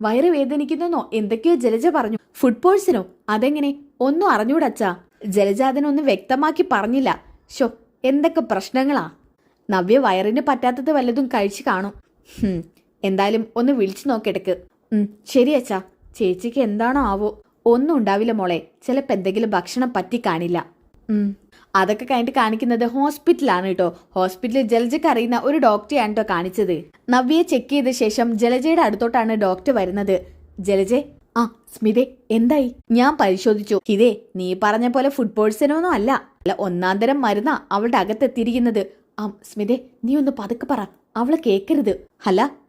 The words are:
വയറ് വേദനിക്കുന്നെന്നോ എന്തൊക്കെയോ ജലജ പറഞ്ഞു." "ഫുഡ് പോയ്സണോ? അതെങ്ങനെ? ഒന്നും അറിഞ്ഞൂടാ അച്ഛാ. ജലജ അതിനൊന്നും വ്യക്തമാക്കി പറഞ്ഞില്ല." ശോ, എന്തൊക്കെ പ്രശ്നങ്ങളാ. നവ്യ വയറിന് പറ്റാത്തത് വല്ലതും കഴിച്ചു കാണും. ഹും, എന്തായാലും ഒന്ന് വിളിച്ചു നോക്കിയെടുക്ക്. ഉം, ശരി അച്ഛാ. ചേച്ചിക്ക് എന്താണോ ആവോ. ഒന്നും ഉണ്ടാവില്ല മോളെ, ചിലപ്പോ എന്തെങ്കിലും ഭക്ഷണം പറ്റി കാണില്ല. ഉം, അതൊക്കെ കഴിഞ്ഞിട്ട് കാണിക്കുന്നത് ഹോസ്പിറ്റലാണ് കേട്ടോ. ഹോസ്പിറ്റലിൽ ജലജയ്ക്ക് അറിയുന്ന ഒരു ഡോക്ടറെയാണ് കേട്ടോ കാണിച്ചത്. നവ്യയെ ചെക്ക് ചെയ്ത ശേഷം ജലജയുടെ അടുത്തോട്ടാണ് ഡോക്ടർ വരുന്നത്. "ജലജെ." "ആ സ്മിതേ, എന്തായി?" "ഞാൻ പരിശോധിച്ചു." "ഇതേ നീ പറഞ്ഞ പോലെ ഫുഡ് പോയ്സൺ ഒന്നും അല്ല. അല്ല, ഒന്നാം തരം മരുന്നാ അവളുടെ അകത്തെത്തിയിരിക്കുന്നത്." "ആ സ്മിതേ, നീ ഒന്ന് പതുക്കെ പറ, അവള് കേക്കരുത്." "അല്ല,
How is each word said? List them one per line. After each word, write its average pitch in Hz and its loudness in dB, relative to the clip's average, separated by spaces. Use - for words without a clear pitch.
വയറ് 233 2
വേദനിക്കുന്നെന്നോ 294 -2
എന്തൊക്കെയോ 226 0
ജലജ 240 0
പറഞ്ഞു." 233 0
"ഫുഡ് 247 0
പോയ്സണോ? 349 2
അതെങ്ങനെ? 277 0
ഒന്നും 311 2
അറിഞ്ഞൂടാ 262 2
അച്ഛാ. 202 -2
ജലജ 202 2
അതിനൊന്നും 285 0
വ്യക്തമാക്കി 269 0
പറഞ്ഞില്ല." 226 0
ശോ, 226 -2
എന്തൊക്കെ 294 2
പ്രശ്നങ്ങളാ. 226 -2
നവ്യ 196 4
വയറിന് 214 2
പറ്റാത്തത് 262 0
വല്ലതും 254 0
കഴിച്ചു 202 -4
കാണും. 202 -2
ഹും, 185 -2
എന്തായാലും 202 0
ഒന്ന് 247 2
വിളിച്ചു 202 -2
നോക്കിയെടുക്ക്. 214 -2
ഉം, 208 0
ശരി 262 2
അച്ഛാ. 240 -2
ചേച്ചിക്ക് 233 -2
എന്താണോ 226 0
ആവോ. 208 -4
ഒന്നും 269 2
ഉണ്ടാവില്ല 208 0
മോളെ, 180 -2
ചിലപ്പോ 269 -2
എന്തെങ്കിലും 202 -2
ഭക്ഷണം 247 -2
പറ്റി 233 -4
കാണില്ല. 175 -2
ഉം, 202 -2
അതൊക്കെ 208 0
കഴിഞ്ഞിട്ട് 247 -2
കാണിക്കുന്നത് 226 0
ഹോസ്പിറ്റലാണ് 247 0
കേട്ടോ. 180 -2
ഹോസ്പിറ്റലിൽ 208 -2
ജലജയ്ക്ക് 240 0
അറിയുന്ന 240 0
ഒരു 294 0
ഡോക്ടറെയാണ് 214 0
കേട്ടോ 220 0
കാണിച്ചത്. 180 -2
നവ്യയെ 254 4
ചെക്ക് 262 -2
ചെയ്ത 277 2
ശേഷം 233 0
ജലജയുടെ 254 2
അടുത്തോട്ടാണ് 226 0
ഡോക്ടർ 208 0
വരുന്നത്. 190 0
"ജലജെ." 196 0
"ആ 233 0
സ്മിതേ, 220 2
എന്തായി?" 247 2
"ഞാൻ 262 4
പരിശോധിച്ചു." 208 2
"ഇതേ 214 4
നീ 180 -4
പറഞ്ഞ 220 2
പോലെ 262 0
ഫുഡ് 262 -4
പോയ്സൺ 214 2
ഒന്നും 339 0
അല്ല. 233 0
അല്ല, - -4
ഒന്നാം 185 -2
തരം 269 0
മരുന്നാ 220 0
അവളുടെ 233 0
അകത്തെത്തിയിരിക്കുന്നത്." 233 0
"ആ 208 -6
സ്മിതേ, 214 -2
നീ 262 0
ഒന്ന് 285 0
പതുക്കെ 226 -8
പറ, 226 -4
അവള് 254 0
കേക്കരുത്." 202 0
"അല്ല, 214 2